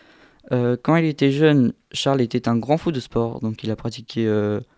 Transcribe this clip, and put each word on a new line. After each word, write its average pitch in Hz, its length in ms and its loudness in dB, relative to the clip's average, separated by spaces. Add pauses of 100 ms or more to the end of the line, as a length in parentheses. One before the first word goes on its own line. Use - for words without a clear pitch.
(520)
Euh, 123 240 0
quand 151 220 2
il 165 80 2
était 143 260 2
jeune, 143 400 4 (220)
Charles 139 260 0
était 120 300 -2
un 117 80 2
grand 139 200 0
fou 175 140 -4
de 135 80 -4
sport, 117 400 -4
donc 110 240 -6
il 110 80 -4
a 107 60 -6
pratiqué, 113 500 -6
euh, 104 320 0 (180)